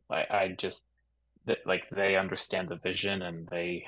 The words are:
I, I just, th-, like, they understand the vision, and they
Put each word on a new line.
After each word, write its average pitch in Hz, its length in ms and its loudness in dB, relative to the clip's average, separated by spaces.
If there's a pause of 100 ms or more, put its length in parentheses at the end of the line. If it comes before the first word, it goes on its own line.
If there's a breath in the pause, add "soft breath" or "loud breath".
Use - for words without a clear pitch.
I, - 200 2
I 92 280 2
just, - 300 -4 (580)
th-, - 200 2
like, 92 240 0
they 98 260 4
understand 92 540 0
the 87 80 -6
vision, 98 440 0
and 82 260 -6
they 87 400 -4